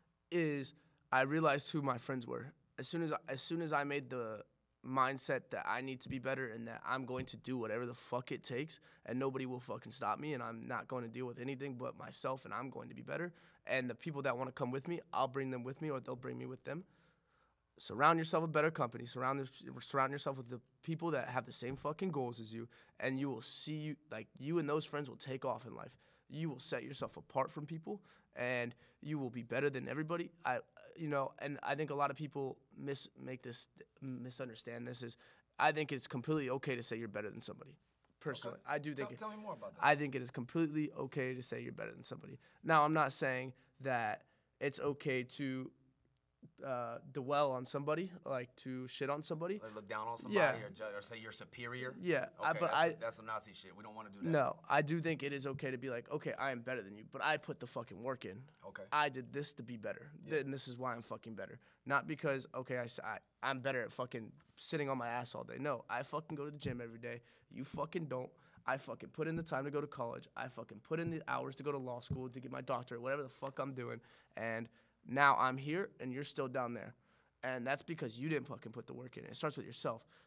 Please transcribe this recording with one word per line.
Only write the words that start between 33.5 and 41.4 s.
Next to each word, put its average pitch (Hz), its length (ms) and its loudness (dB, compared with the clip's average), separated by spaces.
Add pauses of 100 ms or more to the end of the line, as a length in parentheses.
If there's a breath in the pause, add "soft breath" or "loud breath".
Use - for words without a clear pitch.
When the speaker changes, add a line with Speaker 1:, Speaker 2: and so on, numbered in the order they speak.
Speaker 1:
misunderstand 123 880 -6
this, 123 160 -6
is 120 120 -8 (440 loud breath)
I 151 120 8
think 151 200 2
it's 135 160 0
completely 143 420 2
okay 131 260 0
to 120 60 -2
say 113 160 -4
you're 117 100 -4
better 104 220 -4
than 113 120 -8
somebody. - 360 -8 (420)
Personally, 123 360 -4
Speaker 2:
Okay. - 180 -4
Speaker 1:
I 151 60 2
do 147 160 -4
think 135 140 -2
Speaker 2:
Tell, 127 40 -12
Speaker 1:
it, 123 60 -10
Speaker 2:
tell - 100 -6
me 214 80 -8
more 214 160 -8
about - 220 -10
that. - 100 4
Speaker 1:
I 147 100 12
think 143 200 2
it 127 80 -2
is 120 80 -6
completely 151 640 0
okay 131 380 -2
to 127 80 -6